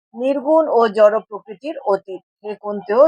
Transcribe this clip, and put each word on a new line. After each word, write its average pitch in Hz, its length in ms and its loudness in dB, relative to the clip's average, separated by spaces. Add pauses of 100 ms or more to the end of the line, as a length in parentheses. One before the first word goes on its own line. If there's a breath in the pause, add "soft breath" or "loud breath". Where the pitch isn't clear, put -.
(140)
নির্গুণ 277 540 0
ও 233 200 2
জড় 208 320 4
প্রকৃতির 214 580 -14
অতীত। 196 440 -4 (160)
হে 208 160 -12
কুন্তেয়, 208 540 -2